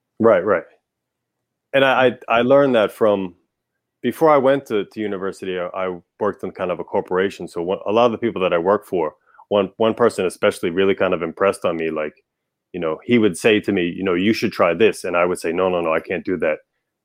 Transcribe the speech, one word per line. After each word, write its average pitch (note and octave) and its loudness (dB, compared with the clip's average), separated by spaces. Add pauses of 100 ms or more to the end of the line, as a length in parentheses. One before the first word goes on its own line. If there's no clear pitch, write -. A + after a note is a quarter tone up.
(200)
Right, G#2 4
right. F#2 0 (1080)
And C3+ 4
I, C3 4
I, A#2 0
I A#2+ 2
learned C3+ 4
that G#2 2
from, G2 0 (680)
before D#3 2
I D3 6
went C3+ 2
to, G#2 -2
to - -12
university, F#2+ -6
I, F2 -6
I F#2 -6 (220)
worked G2+ -4
in F#2 -8
kind F#2 -4
of E2+ -4
a E2+ -10
corporation. F#2+ -4
So F2 -8
one, F2+ -4
a G2+ -2
lot A#2 4
of A#2 0
the G#2 -8
people F#2+ -4
that F2 0
I E2+ 2
work G2 0
for, E2 -4 (340)
one, G2 0
one A2 2
person G#2 0
especially F#2+ -2
really G2 2
kind F#2 0
of E2+ -4
impressed F#2+ -2
on E2+ -2
me. E2 -4
Like, D#2 -6 (580)
you F#2 -10
know, D#2+ -4
he A#2+ 2
would G#2 2
say G#2+ 2
to G#2 -4
me, F2+ 0
you F2+ -6
know, F#2+ 0
"You G2 0
should A2 -4
try E2+ 2
this." F#2+ 2
And F2 -4
I F2 2
would F2+ -2
say, E2+ -4
"No, F#2 0
no, F2+ 0
no, E2 -2
I E2 -2
can't E2+ -6
do F#2 -2
that. D#2+ -2 (460)